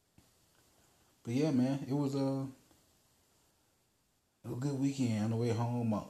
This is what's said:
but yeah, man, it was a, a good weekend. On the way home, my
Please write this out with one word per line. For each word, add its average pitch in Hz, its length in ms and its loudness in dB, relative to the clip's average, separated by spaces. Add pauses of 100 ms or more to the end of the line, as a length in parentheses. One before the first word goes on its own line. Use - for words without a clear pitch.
(1300)
but 117 80 -4
yeah, 147 180 2
man, 135 380 2
it 131 40 -2
was 143 220 0
a, 135 320 0 (2000)
a 117 120 -8
good 135 220 -2
weekend. 120 460 2
On 113 60 0
the 113 40 0
way 120 140 0
home, 117 400 0
my 101 200 0